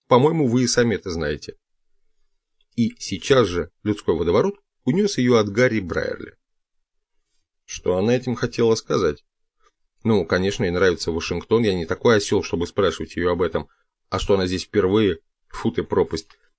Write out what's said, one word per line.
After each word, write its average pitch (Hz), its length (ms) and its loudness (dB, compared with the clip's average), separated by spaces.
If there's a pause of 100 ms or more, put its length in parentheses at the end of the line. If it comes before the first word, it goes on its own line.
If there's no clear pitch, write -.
По-моему, 143 400 4
вы 123 160 2
и 117 40 2
сами 117 280 2
это 92 140 -8
знаете». 78 480 -6 (1200)
И 113 240 0
сейчас 113 480 2
же 85 240 -4 (120)
людской 104 320 0
водоворот 92 400 0 (300)
унёс 196 320 0
её 123 200 4
от 107 120 2
Гарри 110 300 0
Брайерли. - 580 -6 (1300)
Что - 320 -4
она 110 180 2
этим 120 200 -4
хотела 113 400 0
сказать? 90 500 -2 (800)
Ну, 104 220 2
конечно, 95 380 -2
ей 90 80 0
нравится 87 400 0
Вашингтон, 87 520 -2
я 101 100 2
не 90 120 -4
такой 110 320 2
осёл, 101 260 0
чтобы 85 240 -4
спрашивать 85 480 -2
её 87 160 0
об 87 100 -2
этом. 82 260 -2 (420)
А 95 100 -4
что 101 160 2
она 95 120 2
здесь 90 160 -4
впервые? 98 560 2 (300)
Фу - 220 -4
ты, 85 120 -2
пропасть. - 460 -2 (280)